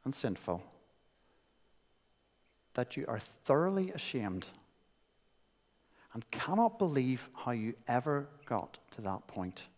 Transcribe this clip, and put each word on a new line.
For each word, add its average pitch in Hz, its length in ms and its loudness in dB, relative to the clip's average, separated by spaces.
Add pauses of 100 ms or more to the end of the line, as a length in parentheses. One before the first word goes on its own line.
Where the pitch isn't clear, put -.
and 131 100 -2
sinful 92 480 -2 (2000)
that - 220 0
you 131 120 -4
are 107 100 -2
thoroughly 185 720 2
ashamed 104 580 -4 (1600)
and - 180 -10
cannot 220 480 4
believe 131 560 2
how - 160 -4
you 113 240 0 (140)
ever 143 400 2 (180)
got - 320 -4 (140)
to - 80 -12
that 95 260 -4
point? 92 400 -8 (100)